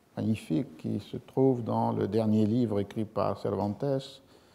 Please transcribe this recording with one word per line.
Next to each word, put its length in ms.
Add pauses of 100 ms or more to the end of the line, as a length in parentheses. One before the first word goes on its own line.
(140)
magnifique, 600
qui 240
se 160
trouve 480
dans 280
le 140
dernier 380
livre 360
écrit 260
par 320
Cervantes, 840 (320)